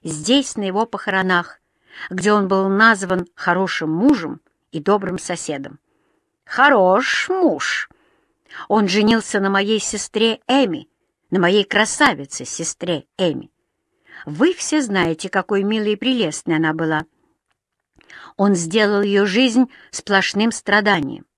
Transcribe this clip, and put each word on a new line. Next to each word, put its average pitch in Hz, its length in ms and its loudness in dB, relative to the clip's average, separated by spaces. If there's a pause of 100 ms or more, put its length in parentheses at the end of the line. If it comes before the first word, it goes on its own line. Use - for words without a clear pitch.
здесь, 165 540 -2
на 208 60 -6
его 196 220 -2
похоронах, 190 720 -2 (500)
где 185 240 0
он 202 140 2
был 190 200 2
назван 190 680 2
хорошим 175 560 -2
мужем 180 500 0 (300)
и 160 80 -8
добрым 190 380 0
соседом. 151 640 -10 (680)
Хорош 240 840 2
муж! 330 600 -2 (800)
Он 208 200 2
женился 214 520 2
на 196 100 0
моей 196 300 0
сестре 220 680 -4
Эми, 247 400 0 (440)
на 180 80 2
моей 190 240 4
красавице-сестре 175 1400 -2 (120)
Эми. 160 320 -2 (760)
Вы 208 280 0
все - 280 -2
знаете, 185 480 -2
какой 196 340 0
милой 214 300 0
и - 20 0
прелестной 208 600 -2
она 156 160 2
была. 160 320 -2 (1300)
Он 202 180 2
сделал 202 460 0
ее 202 240 2
жизнь 240 460 2 (180)
сплошным 202 640 0
страданием. 202 720 0 (120)